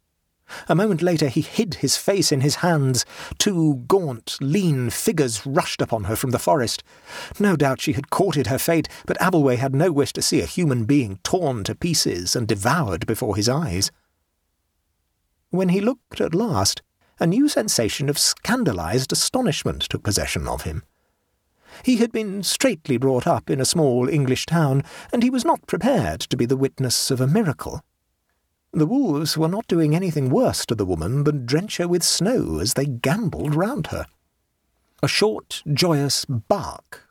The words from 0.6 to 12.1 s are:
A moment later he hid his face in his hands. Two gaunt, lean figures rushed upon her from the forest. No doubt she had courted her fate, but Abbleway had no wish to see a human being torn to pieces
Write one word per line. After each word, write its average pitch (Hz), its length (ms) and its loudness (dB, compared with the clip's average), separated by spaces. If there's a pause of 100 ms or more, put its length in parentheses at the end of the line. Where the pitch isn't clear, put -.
A 170 80 4
moment 190 260 2
later 165 280 2
he 151 120 0
hid 214 340 -2
his - 200 0
face - 360 2
in 139 100 2
his 139 140 2
hands. 139 500 2 (340)
Two 156 480 2
gaunt, 147 540 0
lean 139 480 0
figures 135 560 0
rushed 143 360 -2
upon 117 220 -2
her 104 140 -2
from 131 140 -2
the 120 60 2
forest. 139 460 0 (560)
No 202 160 4
doubt 139 240 2
she 151 140 -2
had 139 160 -6
courted 151 380 0
her 127 120 0
fate, 165 300 0 (160)
but - 160 -4
Abbleway 156 340 4
had 131 180 -2
no 160 180 4
wish 139 220 2
to - 80 -6
see 147 200 2
a 85 40 0
human 131 380 0
being 113 400 0
torn 139 400 0
to 104 100 -4
pieces 104 600 -2